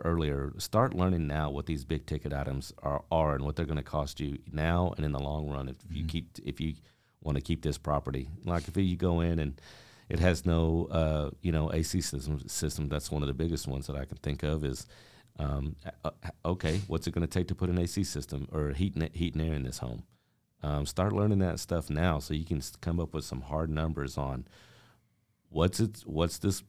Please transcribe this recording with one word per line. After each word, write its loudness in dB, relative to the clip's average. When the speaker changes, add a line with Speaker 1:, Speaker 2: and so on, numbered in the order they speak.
Speaker 1:
earlier, 2
start 2
learning 4
now 0
what -4
these -2
big -4
ticket -4
items -4
are, -2
are 4
and -2
what 0
they're -2
gonna -2
cost -4
you -4
now 2
and -2
in 0
the 0
long -2
run -4
if -8
you -4
Speaker 2:
Mm-hmm. 0
Speaker 1:
keep, -4
if -6
you -2
wanna 0
keep -2
this -2
property. -2
Like, 0
if -4
you 4
go 4
in 2
and -2
it 0
has 4
no, 4
uh, 2
you 2
know, 2
A 2
C 0
system, -2
system, -2
that's -4
one 0
of 0
the 0
biggest -2
ones -4
that -4
I -4
can -10
think -4
of 0
is, -4
um, -2
uh, -2
uh, -10
okay, 0
what's -2
it -2
gonna 2
take 0
to 0
put 0
an 2
A 2
C 0
system -6
or 0
heat 0
and, 0
heat 0
and 0
air 2
in 0
this -4
home? -6
Um, 0
start 2
learning 4
that 2
stuff -2
now 2
so -4
you 0
can 0
s-, -8
come 0
up -2
with -4
some -6
hard -2
numbers 0
on -4
what's 4
it, 0
what's 2
this 2